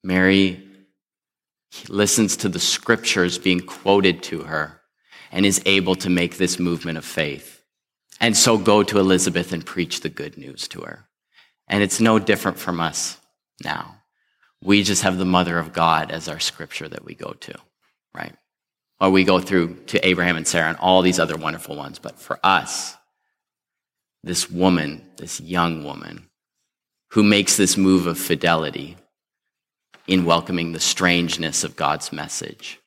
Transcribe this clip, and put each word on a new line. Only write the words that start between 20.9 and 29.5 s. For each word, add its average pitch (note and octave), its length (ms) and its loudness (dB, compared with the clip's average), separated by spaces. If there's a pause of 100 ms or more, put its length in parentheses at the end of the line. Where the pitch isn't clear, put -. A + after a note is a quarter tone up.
these F2+ 160 2
other D#2+ 180 -2
wonderful D#2+ 380 -8
ones. C#2+ 240 -14
But - 220 -16
for - 240 -10
us, - 520 -2 (1300)
this E2+ 260 -4
woman, F2 560 0 (120)
this - 240 -12
young E2+ 440 -2
woman, G1+ 440 -14 (840)
who G#2+ 140 4
makes G#2 320 4
this F#2+ 200 2
move F#2+ 300 4
of E2+ 120 -4
fidelity D#2+ 760 -2 (1120)